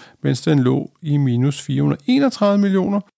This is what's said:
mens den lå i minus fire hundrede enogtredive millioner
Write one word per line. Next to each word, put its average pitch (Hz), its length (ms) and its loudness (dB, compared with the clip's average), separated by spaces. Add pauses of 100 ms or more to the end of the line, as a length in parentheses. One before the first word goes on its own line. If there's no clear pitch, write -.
(220)
mens 139 180 -2
den 151 180 2
lå 131 320 0 (120)
i 147 140 -2
minus 135 460 0
fire 139 200 -4
hundrede 143 240 -2
enogtredive 247 520 2
millioner 196 420 0 (180)